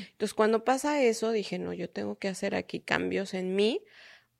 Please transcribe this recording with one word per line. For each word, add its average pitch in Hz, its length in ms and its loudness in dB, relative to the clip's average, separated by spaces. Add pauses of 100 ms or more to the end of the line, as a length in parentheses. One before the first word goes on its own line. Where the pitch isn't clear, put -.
(120)
Entonces, - 220 -4
cuando 220 300 4
pasa 285 380 2
eso, 220 300 2
dije, 196 280 -2
"No, 180 140 -4
yo 180 160 -6
tengo 208 280 -6
que - 100 -4
hacer 190 280 -4
aquí 180 240 -4
cambios 185 540 -2
en 185 220 -4
mí, 220 280 2 (560)